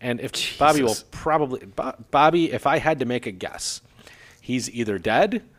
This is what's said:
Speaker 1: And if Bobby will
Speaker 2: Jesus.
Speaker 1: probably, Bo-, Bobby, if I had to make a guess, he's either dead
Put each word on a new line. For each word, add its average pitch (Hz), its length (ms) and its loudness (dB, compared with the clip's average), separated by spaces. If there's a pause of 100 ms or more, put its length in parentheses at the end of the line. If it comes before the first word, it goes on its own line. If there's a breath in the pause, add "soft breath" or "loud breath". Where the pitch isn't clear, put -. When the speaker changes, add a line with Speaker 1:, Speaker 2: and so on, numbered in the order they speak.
Speaker 1:
And 120 200 -4
if - 380 -6
Bobby 147 240 6
will 117 60 4
Speaker 2:
Jesus. 107 240 -2
Speaker 1:
probably, 151 540 -2
Bo-, - 280 -8 (160)
Bobby, 160 400 4
if - 160 -2
I 147 120 2
had 147 200 0
to 127 60 -2
make 123 220 -4
a 110 40 -6
guess, - 500 -10 (600 loud breath)
he's 123 300 -4
either 107 280 -4
dead 156 460 0 (140 soft breath)